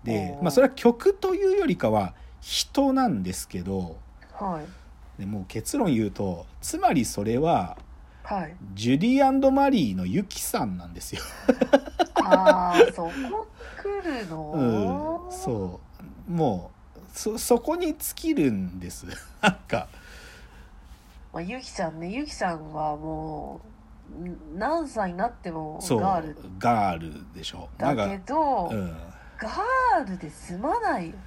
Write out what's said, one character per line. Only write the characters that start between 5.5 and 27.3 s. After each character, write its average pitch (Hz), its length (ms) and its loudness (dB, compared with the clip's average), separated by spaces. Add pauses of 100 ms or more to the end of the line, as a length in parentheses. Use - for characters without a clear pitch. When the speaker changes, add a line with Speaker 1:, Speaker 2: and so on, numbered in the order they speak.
Speaker 1:
論 196 160 4
言 110 140 2
う 95 40 -2
と、 90 340 -4 (160)
つ - 160 -6
ま 359 160 4
り 123 120 4
そ - 180 -4
れ 113 140 2
は、 131 400 2 (460)
Speaker 2:
は 196 200 -4
い。 156 120 -10 (180)
Speaker 1:
ジ 110 200 0
ュ 139 40 4
デ 190 100 2
ィ 269 180 6
ア 269 40 6
ン 269 100 4
ド 269 120 6
マ 277 180 6
リ 180 240 4
ー - 20 -2
の 92 100 -2
ユ 135 180 0
キ - 180 -10
さ - 220 -2
ん 180 140 -4
な 180 80 -10
ん 170 80 -14
で 170 80 -12
す - 120 -10
よ。 - 80 -8 (480)
<laughs> - 460 2
Speaker 2:
あ 185 600 6
ー、 - 180 10
そ 170 100 -4
こ 269 440 -6 (340)
来 370 380 -4
る 202 80 -8
の？ 113 1040 0
Speaker 1:
う - 40 -10
ん、 - 40 -10
そ 95 420 -4 (480)
う。 - 40 -6
も 127 400 0 (240)
う、 - 40 -18 (180)
そ-、 220 200 -2
そ 240 220 4
こ 302 160 -2
に 349 120 -2
尽 302 80 -2 (200)
き 320 180 -2
る 170 180 4
ん 92 280 -4
で 87 100 -10
す。 - 160 -14 (200)
<laughs> - 160 -14
な 208 80 6
ん 185 60 0 (120)
か。 107 200 -2 (1500)
Speaker 2:
ま 160 60 -8
あ、 - 20 -8
ユ 226 180 -8
キ 262 100 -14
さ 170 200 -2
ん 160 100 -10
ね、 170 120 -6
ユ 277 140 -4
キ - 80 -12
さ 180 220 -2
ん 156 180 -12
は 151 220 -2
も 156 680 -8 (580)
う、 175 80 -8
ん-、 170 100 -10 (200)
何 294 300 -2
歳 208 240 -2
に 175 60 -8
な 208 100 0
っ 247 60 -4
て - 180 -10
も 156 300 -8
ガ 180 380 2
ー 156 80 -6
ル。 147 140 -12
Speaker 1:
そ - 60 -16
う、 92 100 -14
ガ 104 380 2
ー 82 40 -8
ル 78 340 -12